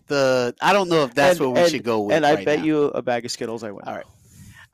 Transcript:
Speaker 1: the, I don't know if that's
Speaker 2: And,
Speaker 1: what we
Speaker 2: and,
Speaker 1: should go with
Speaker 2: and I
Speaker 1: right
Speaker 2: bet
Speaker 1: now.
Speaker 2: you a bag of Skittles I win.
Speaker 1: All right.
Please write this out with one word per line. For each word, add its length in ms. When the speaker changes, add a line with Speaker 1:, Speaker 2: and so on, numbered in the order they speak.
Speaker 1:
the, 540
I 120
don't 160
know 160
if 100
that's 240
Speaker 2:
And, 100
Speaker 1:
what 60
we 80
Speaker 2:
and, 80
Speaker 1:
should 140
go 160
with 160
Speaker 2:
and 100
I 80
Speaker 1:
right 100
Speaker 2:
bet 160
Speaker 1:
now. 40
Speaker 2:
you 220
a 160
bag 220
of 60
Skittles 320
I 80
win. 160
Speaker 1:
All 80
right. 100